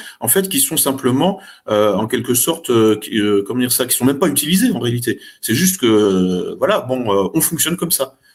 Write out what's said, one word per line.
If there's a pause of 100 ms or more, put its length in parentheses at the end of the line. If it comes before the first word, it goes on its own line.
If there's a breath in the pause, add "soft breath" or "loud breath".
(200 loud breath)
en
fait,
qui
sont
simplement, (300 loud breath)
euh,
en
quelque
sorte,
euh,
qui,
euh,
comment
dire
ça,
qui
sont
même
pas
utilisés
en
réalité. (180 loud breath)
C'est
juste
que,
euh,
voilà,
bon,
euh,
on
fonctionne
comme
ça. (160)